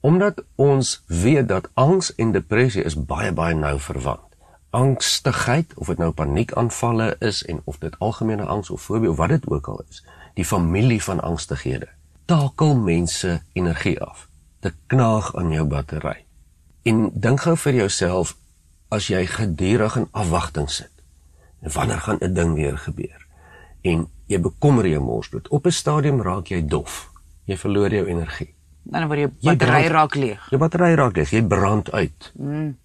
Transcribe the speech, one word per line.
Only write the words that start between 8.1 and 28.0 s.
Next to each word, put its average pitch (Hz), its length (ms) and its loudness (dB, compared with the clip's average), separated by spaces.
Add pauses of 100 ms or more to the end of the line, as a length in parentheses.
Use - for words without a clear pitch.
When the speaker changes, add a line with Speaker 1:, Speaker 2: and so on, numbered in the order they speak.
Speaker 1:
angs 98 260 -6
of - 120 -10
fobie 113 280 0
of 82 60 0
wat 82 120 0
dit 151 200 0
ook 71 200 -4
al 50 200 -10
is, - 160 -20 (300)
die 92 100 -2
familie 101 580 2
van 92 180 -4
angstighede, 76 680 -6 (360)
takel 151 500 2
mense 87 680 0 (100)
energie 87 480 -2
af. - 280 -14 (320)
Dit 95 140 -4 (120)
knaag 113 500 2
aan 85 160 -2
jou 78 120 0
battery. 71 600 -6 (580)
En 110 320 2
dink 120 260 2
gou 165 160 2
vir 147 180 0
jouself, 92 640 0 (520)
as 104 200 -4
jy 92 180 0
gedurig 107 680 0
in 113 140 -2
afwagting 80 600 -2
sit, - 220 -10 (680)
en - 120 -8
wanneer 101 280 -2
gaan 107 200 -2
'n 92 140 -2
ding 85 200 2
weer 71 240 -2
gebeur? - 480 -10 (560)
En 82 260 0 (180)
jy 98 140 -2
bekommer 117 460 4
jou 76 160 2
mors 57 280 -6
dood. - 180 -12
Op 143 180 0
'n 175 60 2
stadium 147 500 0
raak 90 240 -4
jy 87 200 -2
dof. - 440 -6 (340)
Jy 98 120 -4
verloor 101 340 0
jou 101 160 0